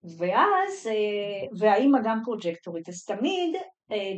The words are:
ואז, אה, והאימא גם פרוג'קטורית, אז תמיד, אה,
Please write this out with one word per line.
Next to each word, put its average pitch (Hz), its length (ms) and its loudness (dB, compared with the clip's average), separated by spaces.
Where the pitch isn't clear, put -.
ואז, 370 680 2
אה, 208 600 -2
והאימא 233 440 6
גם 220 220 0
פרוג'קטורית, 170 640 -6
אז 175 160 -14
תמיד, 330 500 -2
אה, 196 260 -4